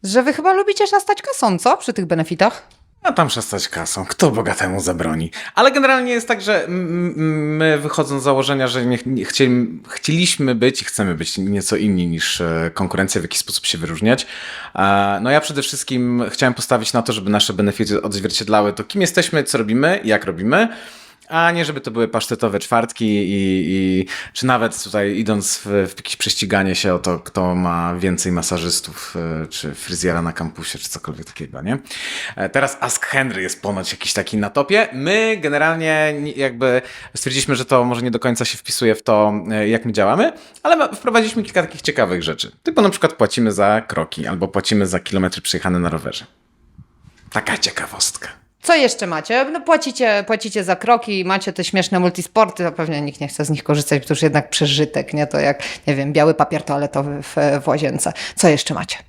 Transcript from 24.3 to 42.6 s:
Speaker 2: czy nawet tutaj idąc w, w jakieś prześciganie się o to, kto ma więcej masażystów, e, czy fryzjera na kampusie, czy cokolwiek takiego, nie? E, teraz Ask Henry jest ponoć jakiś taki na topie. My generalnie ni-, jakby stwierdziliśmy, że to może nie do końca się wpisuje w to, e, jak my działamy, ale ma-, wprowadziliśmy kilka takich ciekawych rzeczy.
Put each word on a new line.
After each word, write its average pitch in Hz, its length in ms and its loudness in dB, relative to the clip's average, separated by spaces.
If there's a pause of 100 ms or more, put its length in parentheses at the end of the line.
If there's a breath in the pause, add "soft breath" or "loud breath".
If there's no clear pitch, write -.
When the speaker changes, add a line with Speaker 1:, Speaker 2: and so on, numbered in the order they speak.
Speaker 2:
czy - 120 -4
nawet 113 380 0
tutaj 101 340 0
idąc 104 400 0
w, - 80 -12
w 101 320 0
jakieś - 180 -8
prześciganie 95 600 0
się 95 180 2
o 90 60 0
to, 87 200 -2
kto 90 360 -2
ma 87 400 0
więcej 90 360 0
masażystów, 85 840 -4 (280)
e, 78 40 -10
czy - 280 -10
fryzjera 85 460 -2
na 85 120 -2
kampusie, - 460 -8
czy - 100 -10
cokolwiek 78 360 -12
takiego, - 360 -14
nie? 113 160 -4 (580 loud breath)
E, 98 140 -4
teraz 135 300 0
Ask - 260 -2
Henry 127 360 -2
jest 92 200 -8
ponoć 95 300 -4
jakiś - 220 -6
taki 107 240 -2
na 104 120 0
topie. 190 440 2
My 208 480 0
generalnie 156 800 2
ni-, 147 180 -8
jakby 127 420 2 (340 loud breath)
stwierdziliśmy, 131 400 -2
że 123 100 -2
to 127 180 4
może 120 180 0
nie 123 100 -2
do 113 80 -2
końca 120 260 0
się - 120 -4
wpisuje - 380 2
w - 80 -14
to, 107 300 4 (180)
e, 107 160 0
jak 113 180 0
my 117 60 -2
działamy, 117 400 4 (320 loud breath)
ale 320 120 6
ma-, 294 120 2
wprowadziliśmy 220 560 0
kilka - 180 0
takich 160 200 -6
ciekawych 90 420 0
rzeczy. - 280 -6 (120)